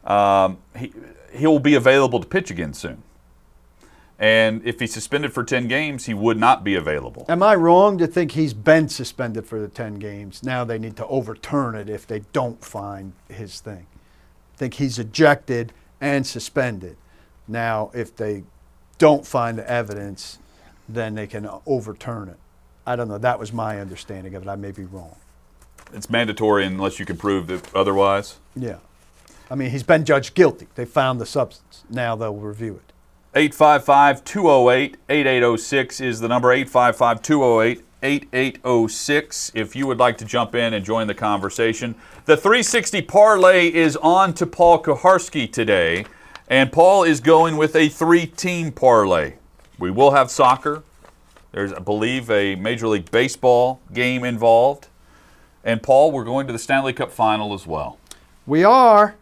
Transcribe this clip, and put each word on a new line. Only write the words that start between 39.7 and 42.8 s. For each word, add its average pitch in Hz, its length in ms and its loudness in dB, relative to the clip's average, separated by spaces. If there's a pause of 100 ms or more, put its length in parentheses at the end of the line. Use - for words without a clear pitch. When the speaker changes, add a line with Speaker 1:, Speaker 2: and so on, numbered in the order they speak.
Speaker 1:
you 135 140 -6
would 123 100 -4
like 120 200 2
to 113 60 -14
jump 120 300 -4
in 117 180 -2
and 101 120 -6
join 110 240 -4
the 101 60 -6
conversation. 113 840 -4 (300)
The 113 100 6
three 226 260 2
sixty 240 400 -2